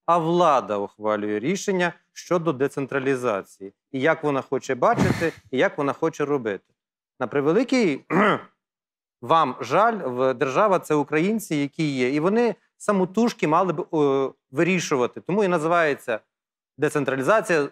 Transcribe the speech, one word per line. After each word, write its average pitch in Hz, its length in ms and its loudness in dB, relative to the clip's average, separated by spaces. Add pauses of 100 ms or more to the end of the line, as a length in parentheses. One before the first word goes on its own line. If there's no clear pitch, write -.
а 170 120 4
влада 160 600 2
ухвалює 104 600 -4
рішення 180 540 -2 (200)
щодо 165 400 -2
децентралізації. 127 1200 -4 (180)
І 131 80 -6
як 151 240 0
вона 139 180 -2
хоче 131 340 -4
бачити, 175 580 0 (180)
і 127 60 -4
як 180 200 0
вона 139 160 -2
хоче 156 320 -4
робити. 120 480 -4 (460)
На 127 80 -4
превеликий 165 800 0 (580)
<clears throat> - 580 -20
вам 135 400 2
жаль, 196 360 2
в-, 131 360 0
держава — 151 460 0
це 151 160 -2
українці, 160 600 -2
які 143 400 -2
є. 127 180 0
І 151 60 0
вони 208 360 0 (220)
самотужки 190 720 0
мали 175 260 2
б, 170 220 -6
е, 139 340 2 (220)
вирішувати. 147 720 0
Тому 202 220 0
і 190 40 2
називається 156 720 0 (580)
децентралізація 143 960 0